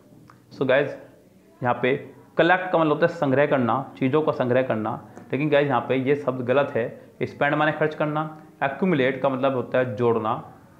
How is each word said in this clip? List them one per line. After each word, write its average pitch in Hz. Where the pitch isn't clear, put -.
So 135
guys, 127
यहाँ 123
पे 127
collect 180
का 170
मतलब 160
होता 156
है 165
संग्रह 143
करना, 131
चीज़ों 139
का 156
संग्रह 127
करना, 123
लेकिन 143
guys 143
यहाँ 123
पे 127
ये 135
शब्द 131
गलत 135
है। 120
स्पेंड 143
माने 151
खर्च 156
करना, 156
Accumulate 139
का 143
मतलब 131
होता 123
है 123
जोड़ना, 113